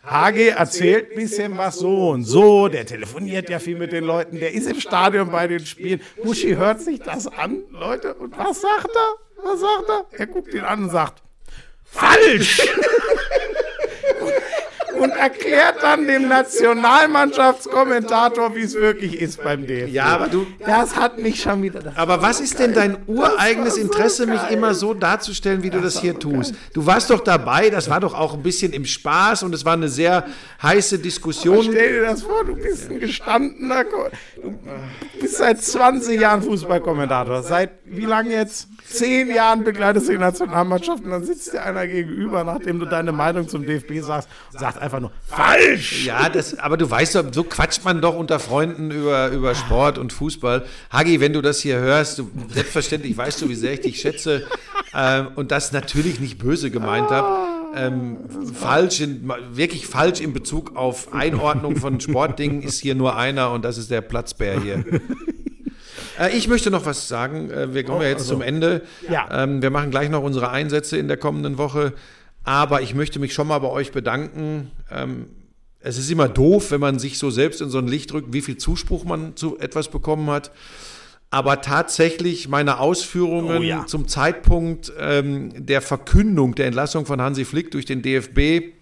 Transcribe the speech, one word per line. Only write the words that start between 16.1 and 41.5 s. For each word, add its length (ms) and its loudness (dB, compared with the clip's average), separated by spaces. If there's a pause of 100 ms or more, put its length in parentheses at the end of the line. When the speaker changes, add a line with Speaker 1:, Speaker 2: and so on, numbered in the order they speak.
Speaker 1:
Nationalmannschaftskommentator, 2250 4
wie 60 -4
es 140 -4
wirklich 440 0
ist 240 -6
beim 220 -2
D 160 -4
F 60 -4
B. 40 -8
Speaker 2:
Ja, 140 2
aber 220 2
du 180 0 (180)
Speaker 1:
Das 320 2
hat 220 0
mich 240 -2
schon 220 0
wieder, 180 -6
das 160 -10
Speaker 2:
Aber 240 2
was 180 4
ist 200 -4
denn 160 4
dein 160 4
Speaker 1:
das 160 -6
war 80 -2 (180)
Speaker 2:
ureigenes 420 2
Speaker 1:
so 60 0
Speaker 2:
Interesse, 460 2
Speaker 1:
geil. 80 0
Speaker 2:
mich 160 -2
immer 240 2
so 180 -2
darzustellen, 720 0
wie 80 -2
du 100 0
Speaker 1:
Das 140 -2
Speaker 2:
das 0 -
Speaker 1:
war 80 -2
Speaker 2:
hier 100 0
Speaker 1:
so 60 -8
Speaker 2:
tust? 340 -2
Speaker 1:
geil. 80 -14 (140)
Speaker 2:
Du 100 0
warst 240 4
doch 120 6
dabei, 500 4
das 180 -2
war 120 2
doch 120 -2
auch 220 -2
ein 80 -10
bisschen 280 0
im 140 -6
Spaß 580 2
und 120 -4
es 100 -8
war 80 4
eine 160 0
sehr 380 2 (340)
heiße 380 4
Diskussion. 580 0
Speaker 1:
Aber 140 6
stell 220 4
dir 100 2
das 180 -2
vor, 240 0
du 100 -4
bist 360 -6
ein 80 -8
gestandener 840 -2
Ko-, 240 -4 (320)
du 180 -12 (600)
bist 180 -2
seit 240 4
zwanzig 600 2
Jahren 220 4
Fußballkommentator. 960 0
Seit 300 0 (140)
wie 200 -8
lange 260 0
jetzt? 360 -4 (180)
Zehn 480 0
Jahren 300 4
begleitest 440 2
du 40 2
die 80 2
Nationalmannschaft 840 0
und 60 -8
dann 140 -4
sitzt 280 -6